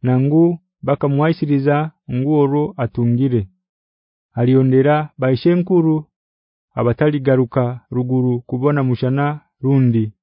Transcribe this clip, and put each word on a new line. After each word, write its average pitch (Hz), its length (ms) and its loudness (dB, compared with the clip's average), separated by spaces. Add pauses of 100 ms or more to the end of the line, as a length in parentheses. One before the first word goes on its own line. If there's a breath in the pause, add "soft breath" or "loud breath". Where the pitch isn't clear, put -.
Nangu 147 560 2 (220)
bakamuhaisiliza 143 1080 0 (200)
ngw'orwo 143 640 0
atungire. 120 720 0 (880)
Alihondera 131 840 2
baishenkuru 160 880 0 (680)
abataligaruka 127 1200 0
ruguru 123 500 -2
kubona 139 420 -2
mushana 135 580 -2 (200)
rundi. 123 600 0